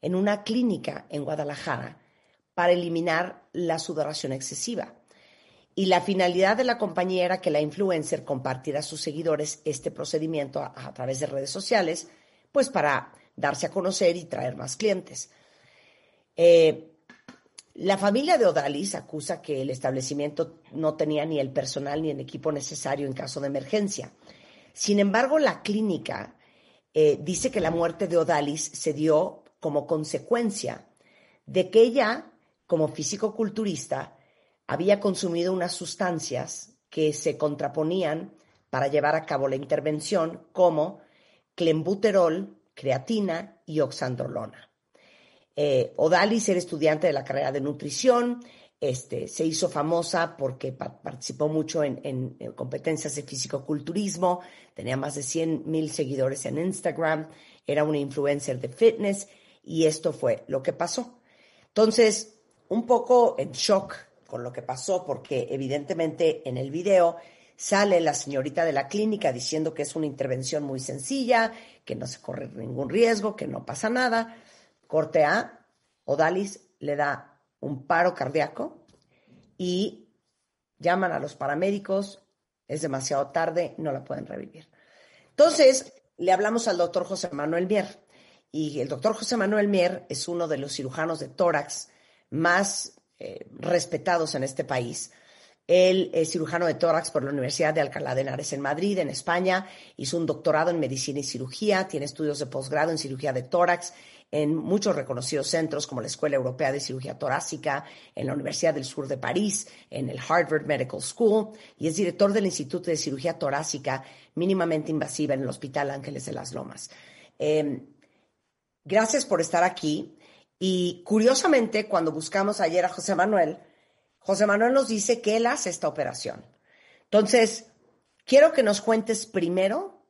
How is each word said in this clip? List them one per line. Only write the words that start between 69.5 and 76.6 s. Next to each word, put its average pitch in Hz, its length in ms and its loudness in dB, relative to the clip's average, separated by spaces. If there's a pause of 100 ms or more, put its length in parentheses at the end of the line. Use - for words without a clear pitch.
que 151 80 -4
es - 140 -6
una 160 100 -2
intervención 131 560 -4
muy 135 160 -6
sencilla, 226 720 0 (320)
que - 120 -6
no 131 100 -8
se - 140 -12
corre - 260 -10
ningún 127 420 -8
riesgo, 214 460 2
que - 140 -8
no - 180 -8
pasa - 240 -4
nada. 226 460 0 (500)
Corte 156 380 2
A, 190 420 0 (380)
Odalis 165 760 0